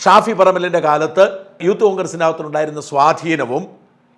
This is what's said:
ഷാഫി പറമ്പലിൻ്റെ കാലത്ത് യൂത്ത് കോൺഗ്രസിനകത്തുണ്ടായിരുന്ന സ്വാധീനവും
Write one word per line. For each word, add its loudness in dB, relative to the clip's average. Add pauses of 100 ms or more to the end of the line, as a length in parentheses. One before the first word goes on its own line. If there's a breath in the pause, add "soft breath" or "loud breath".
ഷാഫി 4
പറമ്പലിൻ്റെ 2
കാലത്ത് 0 (240)
യൂത്ത് 0
കോൺഗ്രസിനകത്തുണ്ടായിരുന്ന -2
സ്വാധീനവും -2 (320)